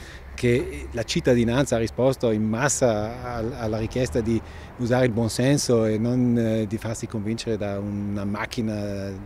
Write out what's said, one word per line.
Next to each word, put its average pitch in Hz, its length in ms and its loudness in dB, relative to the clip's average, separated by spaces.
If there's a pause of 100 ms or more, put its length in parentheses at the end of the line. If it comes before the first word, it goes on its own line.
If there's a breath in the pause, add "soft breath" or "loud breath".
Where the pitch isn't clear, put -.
(340 loud breath)
che 123 600 0
la 117 100 -2
cittadinanza 123 720 2
ha 113 40 4
risposto 120 520 2
in 107 100 2
massa 120 920 0
al-, 113 180 -4
alla 110 240 -2
richiesta 120 420 0
di 113 220 2 (360 loud breath)
usare 123 280 2
il 123 60 4
buonsenso 117 760 2
e 110 140 2
non, 123 400 2
eh, 110 260 2
di 107 140 -2
farsi 113 260 -6
convincere 110 520 -4
da 101 200 -4
una 101 480 -4
macchina 104 840 -4 (140)